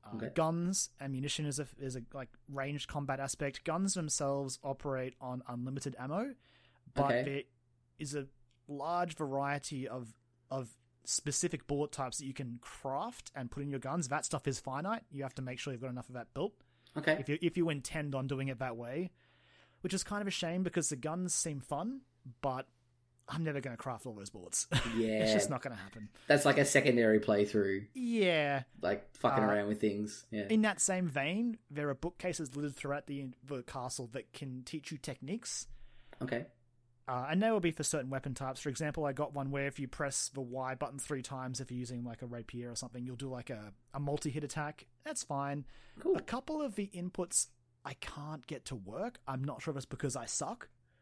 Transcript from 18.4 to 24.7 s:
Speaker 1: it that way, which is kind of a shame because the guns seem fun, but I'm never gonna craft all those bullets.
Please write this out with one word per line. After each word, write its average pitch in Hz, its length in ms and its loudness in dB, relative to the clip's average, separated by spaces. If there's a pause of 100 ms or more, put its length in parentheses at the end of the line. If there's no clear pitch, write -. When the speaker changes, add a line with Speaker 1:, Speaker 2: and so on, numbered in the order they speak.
Speaker 1:
it 127 120 -4
that 127 180 -2
way, 131 340 -4 (720)
which 185 120 -2
is 190 120 0
kind 208 160 -2
of 202 60 -2
a 190 40 0
shame 175 320 0
because 175 260 2
the 151 60 -2
guns 165 380 -2
seem 147 260 0
fun, 202 420 -4 (400)
but 131 260 0 (640)
I'm 160 140 -2
never 147 180 0
gonna 123 160 -6
craft 123 280 -6
all 123 80 -8
those 101 160 -10
bullets. - 420 -2